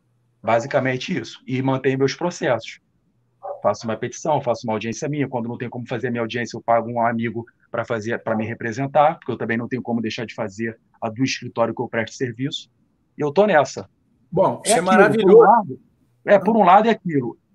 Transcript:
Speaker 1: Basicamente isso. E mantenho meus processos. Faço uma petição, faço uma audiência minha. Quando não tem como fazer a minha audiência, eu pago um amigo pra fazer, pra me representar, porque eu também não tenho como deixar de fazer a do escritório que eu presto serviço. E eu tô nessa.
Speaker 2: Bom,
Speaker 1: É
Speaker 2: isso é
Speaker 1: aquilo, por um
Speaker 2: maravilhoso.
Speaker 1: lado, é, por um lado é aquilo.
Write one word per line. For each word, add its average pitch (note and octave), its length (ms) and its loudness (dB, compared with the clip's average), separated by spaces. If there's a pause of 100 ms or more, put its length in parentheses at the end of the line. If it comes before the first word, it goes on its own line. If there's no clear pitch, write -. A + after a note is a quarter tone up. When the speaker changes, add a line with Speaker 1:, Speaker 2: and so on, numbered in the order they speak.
(420)
Speaker 1:
Basicamente B2+ 720 -2
isso. - 300 -10
E B2+ 140 -2
mantenho C3 380 0
meus C3+ 160 0
processos. D#3+ 640 -4 (840)
Faço - 240 -2
uma A2 100 -4
petição, C#3+ 440 -4
faço B2 260 -4
uma A2 80 -2
audiência A2 340 -6
minha. C#3+ 200 -4
Quando A#2 200 -6
não A#2 100 -10
tem A#2+ 100 -10
como A#2 200 -12
fazer B2 200 -6
a - 20 -4
minha A#2 100 -4
audiência, A#2 360 -6
eu A2 60 -12
pago A#2 280 0
um A#2+ 100 -4
amigo A#2 440 -2 (260)
pra A2+ 140 -4
fazer, A2 380 -6
pra A2+ 140 -4
me A2+ 100 -2
representar, C#3 720 -2
porque - 140 -10
eu A2 40 -6
também A2+ 200 -4
não A#2 100 -4
tenho A#2 160 -6
como A#2 180 -4
deixar A2 240 -6
de G#2 100 -12
fazer A2 440 -8 (220)
a A2+ 80 -4
do A2+ 160 -4
escritório A#2 500 -4
que B2+ 60 -6
eu A#2 80 -4
presto A2+ 260 -6
serviço. C3 560 -8 (480)
E D3 40 -4
eu D3 100 -2
tô G3 140 4
nessa. C#3 420 2 (420)
Speaker 2:
Bom, D#3 340 0
Speaker 1:
É - 40 -2
Speaker 2:
isso G#3 100 4
é - 20 2
Speaker 1:
aquilo, E3+ 40 -2
por F#3 100 4
um - 40 8
Speaker 2:
maravilhoso. F#3 400 8
Speaker 1:
lado, F#3 420 6 (440)
é, G3 140 6
por G3+ 180 2
um G#3 60 4
lado G3+ 260 6
é - 20 4
aquilo. C#3 480 -2 (160)